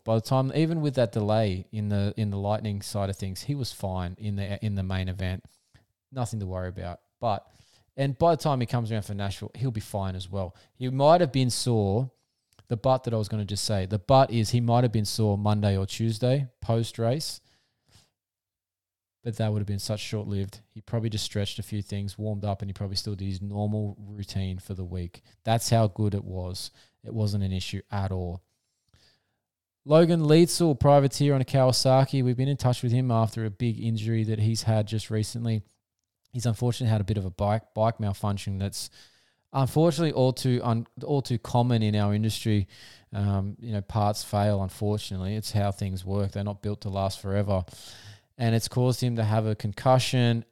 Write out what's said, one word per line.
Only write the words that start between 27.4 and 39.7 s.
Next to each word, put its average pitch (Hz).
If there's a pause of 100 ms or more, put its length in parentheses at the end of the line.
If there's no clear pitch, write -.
an 95
issue 95 (100)
at 98
all. 90 (1400)
Logan 160
Leitzel, 160
privateer 143
on 135
a -
Kawasaki. 131
We've 123
been 131
in 143
touch 123
with 120
him 127
after 113
a 110
big 110
injury 113
that 107
he's 110
had 110
just 107
recently. 110 (680)
He's 123
unfortunately 120
had 107
a -
bit 104
of 95
a 90
bike, 104
bike 110
malfunction 101
that's - (640)
unfortunately 151